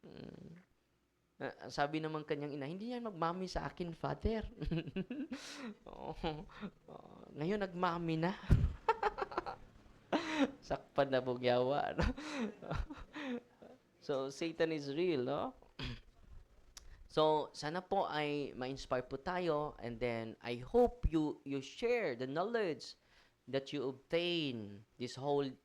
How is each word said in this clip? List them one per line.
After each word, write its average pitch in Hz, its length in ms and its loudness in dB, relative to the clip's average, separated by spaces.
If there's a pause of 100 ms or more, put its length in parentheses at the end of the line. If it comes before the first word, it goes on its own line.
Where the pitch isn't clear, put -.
Mm. - 560 -14 (800)
Ah, 123 320 -10
sabi 156 320 0
naman 156 240 -4
kanyang 147 320 -2
ina, 135 80 -4
"Hindi 196 240 -6
yan 240 160 -6
magmami 175 400 -2
sa 147 240 -4
akin, 170 240 -6
Father." 208 480 0 (720)
<laughs> 277 720 -8
Oo. 156 560 -4 (480)
Oo. - 320 -16 (160)
Ngayon, 202 240 2
nagmami 175 560 0
na. 175 160 2 (2000)
<laughs> - 340 2
Sakpan 139 440 2
na 127 120 4
po 127 160 2
yawa, 127 580 4
no? - 120 6
<laughs> 262 60 0 (1900)
So, 135 240 0
Satan 160 480 0
is 143 160 -2
real, 156 320 2
no? 143 200 0 (360)
<clears throat> 123 220 -4 (1120)
So, 156 400 6
sana 151 240 -4
po 185 320 0
ay 147 480 0
ma-inspire 127 480 -2
po 135 160 -8
tayo, 165 560 0
and 117 240 -6
then 113 400 0
I 120 240 -4
hope 240 400 4
you, 156 400 4
you 139 160 -2
share 180 560 0
the 127 80 -2
knowledge 175 720 0 (480)
that 135 240 -2
you 139 160 -2
obtain 135 960 0 (160)
this 120 160 -4
whole 143 320 2 (200)